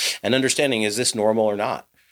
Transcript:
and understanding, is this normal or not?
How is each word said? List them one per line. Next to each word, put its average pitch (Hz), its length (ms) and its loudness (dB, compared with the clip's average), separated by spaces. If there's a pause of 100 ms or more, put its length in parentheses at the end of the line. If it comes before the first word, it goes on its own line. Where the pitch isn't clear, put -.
(220)
and 101 100 0
understanding, 131 500 0
is 107 140 0
this 120 160 -2
normal 110 320 2
or 104 120 0
not? 107 320 -4 (240)